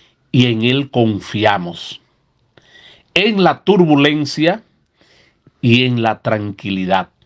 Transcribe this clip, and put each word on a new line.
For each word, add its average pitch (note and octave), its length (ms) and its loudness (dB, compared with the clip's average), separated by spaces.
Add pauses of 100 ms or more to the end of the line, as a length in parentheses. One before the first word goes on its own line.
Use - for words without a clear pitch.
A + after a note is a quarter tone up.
(320)
y B2 160 4
en A2+ 160 -2
Él C3 260 0
confiamos. G2+ 1120 -2 (1120)
En G3 300 0
la D3+ 200 0
turbulencia D3+ 1000 2 (1000)
y B2 240 2
en B2 160 -2
la A2 180 -2
tranquilidad, G2 920 -4 (160)